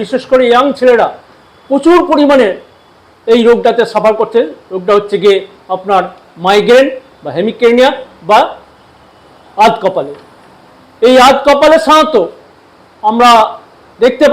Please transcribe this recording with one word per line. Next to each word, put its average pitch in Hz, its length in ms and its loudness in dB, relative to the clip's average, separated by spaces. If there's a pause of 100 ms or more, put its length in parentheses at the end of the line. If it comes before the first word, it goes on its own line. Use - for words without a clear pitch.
বিশেষ 247 260 -6
করে 254 200 2
ইয়াং 240 160 2 (140)
ছেলেরা 233 280 2 (640)
প্রচুর 320 280 2 (140)
পরিমাণে 285 360 2 (840)
এই 240 140 2
রোগটাতে 226 440 0
সাফার 214 280 0
করছে। 233 200 -2 (340)
রোগটা 190 240 -4
হচ্ছে 208 260 -4
গিয়ে 196 140 2 (380)
আপনার 185 280 -4 (420)
মাইগ্রেন 208 420 2 (360)
বা 147 140 -12
হেমিক্রেনিয়া 233 520 0 (400)
বা 220 100 4 (1300)
আধ - 180 0
কপালে। 156 300 -4 (920)
এই 254 80 4 (120)
আধ 269 100 2 (100)
কপালে 302 380 2
সাধারণত 311 300 0 (960)
আমরা 240 220 2 (720)
দেখতে 254 300 0